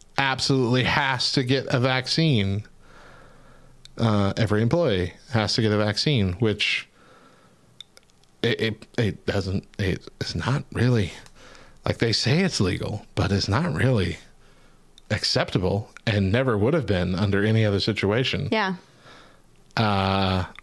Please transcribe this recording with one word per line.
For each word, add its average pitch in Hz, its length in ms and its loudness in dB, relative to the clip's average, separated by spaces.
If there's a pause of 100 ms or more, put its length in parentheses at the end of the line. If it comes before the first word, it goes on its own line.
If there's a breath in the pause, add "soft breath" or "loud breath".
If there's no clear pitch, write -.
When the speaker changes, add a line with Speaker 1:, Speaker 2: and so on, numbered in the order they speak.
(180)
Speaker 1:
absolutely 131 680 2
has 131 480 0
to 139 120 2
get 131 240 0
a 127 120 0
vaccine. 127 840 0 (1300 loud breath)
Uh, 104 380 0
every 107 260 0
employee 113 520 0 (180)
has 107 240 0
to 123 60 0
get 107 100 2
a 107 60 2
vaccine, 104 560 0
which - 540 -2 (1500 soft breath)
it, - 200 0
it, 110 240 -4 (120)
it 104 280 -2
doesn't, 95 400 -2 (140)
it, 90 280 -2 (120)
it's - 160 -6
not 113 280 -2 (100)
really, 113 400 2 (720 loud breath)
like, - 140 0
they 113 120 2
say 139 300 2
it's 185 180 0
legal, 95 460 -2 (100)
but 90 160 0
it's 98 160 2
not 143 260 0
really 104 440 0 (920 soft breath)
acceptable 98 800 -2 (160)
and 101 260 2
never 123 260 2
would 110 160 2
have 147 120 0
been 90 300 0
under 98 280 0
any 110 220 2
other 101 140 2
situation. 101 720 0
Speaker 2:
Yeah. 196 240 -2 (1040 loud breath)
Speaker 1:
Uh, 98 680 0 (180)